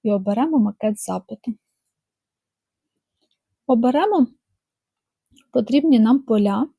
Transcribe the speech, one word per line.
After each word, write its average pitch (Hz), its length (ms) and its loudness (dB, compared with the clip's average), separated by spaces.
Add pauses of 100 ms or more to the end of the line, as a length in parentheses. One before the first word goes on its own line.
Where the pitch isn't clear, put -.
і 214 80 -2
оберемо 208 480 -2
макет 214 400 -2
запиту. 202 540 -10 (2250)
Оберемо 269 600 2 (1200)
потрібні 254 480 2
нам 240 200 4
поля 214 600 -2